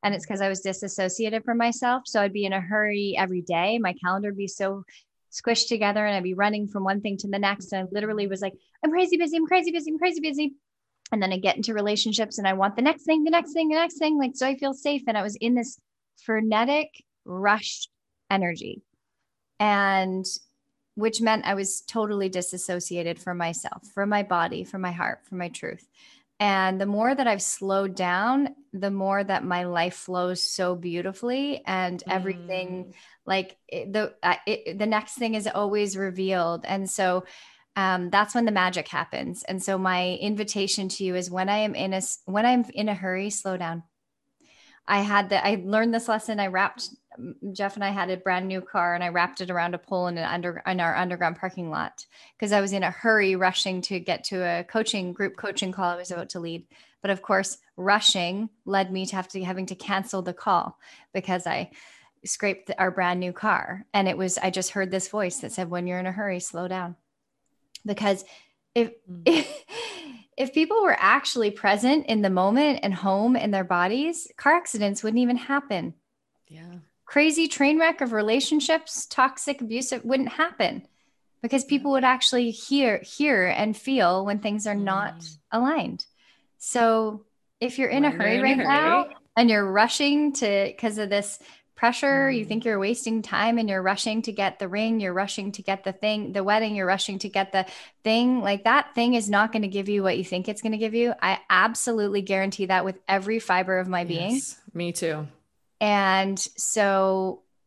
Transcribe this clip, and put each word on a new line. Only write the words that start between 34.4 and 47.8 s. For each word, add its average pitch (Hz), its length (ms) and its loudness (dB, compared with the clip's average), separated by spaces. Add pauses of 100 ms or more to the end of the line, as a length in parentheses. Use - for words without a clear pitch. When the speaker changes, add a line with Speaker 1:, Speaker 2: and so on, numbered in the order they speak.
Speaker 1:
it, 202 340 -4
the 214 60 0
next 214 300 -2
thing 226 200 -2
is 214 120 -4
always 202 500 -2
revealed. 185 680 -2
And 196 240 -4
so, 185 360 0 (500)
um, 185 340 0
that's 202 260 4
when 233 100 2
the 214 80 2
magic 185 340 0
happens. 160 560 -6
And 185 180 -6
so 190 160 -2
my 180 440 0
invitation 208 680 -2
to - 140 -8
you 185 120 -2
is, 180 140 -4
when 185 200 -2
I 208 80 2
am 214 180 -2
in 190 180 -4
a 190 40 -2
s-, - 280 -6
when 202 200 0
I'm 247 180 4 (100)
in 214 140 -2
a 208 80 0
hurry, 185 340 -4
slow 190 280 -6
down. 170 260 -6 (1040)
I 202 140 4
had 202 280 4
the, 196 160 4
I 202 180 2
learned 220 300 2
this 233 140 -2
lesson. 220 320 -2
I 196 80 0
wrapped, 190 420 -2 (640)
Jeff 196 220 -4
and 208 80 -6